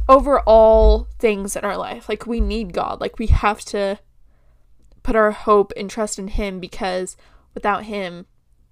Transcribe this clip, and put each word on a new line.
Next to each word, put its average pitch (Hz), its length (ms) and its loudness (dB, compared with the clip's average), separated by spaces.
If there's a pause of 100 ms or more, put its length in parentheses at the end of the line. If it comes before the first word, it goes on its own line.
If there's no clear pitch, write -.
over 269 320 6
all 220 640 6 (120)
things 202 360 -2
in - 80 -8
our 196 140 -6
life. 185 320 -10
Like, 214 160 -8
we 233 160 -2
need 208 320 -6
God. - 260 -6
Like, - 200 -8
we 220 80 -6
have - 380 0
to 202 340 -6 (1040)
put - 120 0
our 214 160 4
hope 208 460 2
and 196 120 -8
trust 214 300 -6
in 190 100 -10
him, 196 300 -4
because 185 560 -8 (380)
without 208 320 -4
him, 185 400 -10 (460)